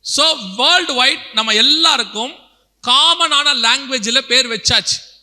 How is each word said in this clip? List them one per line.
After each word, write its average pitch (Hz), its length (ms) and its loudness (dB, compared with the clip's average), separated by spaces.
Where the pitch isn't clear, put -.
So, 294 220 0
வேர்ல்டு 320 380 2
வைட் 254 380 0
நம்ம 220 220 0
எல்லாருக்கும் 262 800 0
காமனான 294 720 2
லாங்குவேஜ்ல 247 640 0
பேர் 247 320 0
வச்சாச்சு. 220 480 -2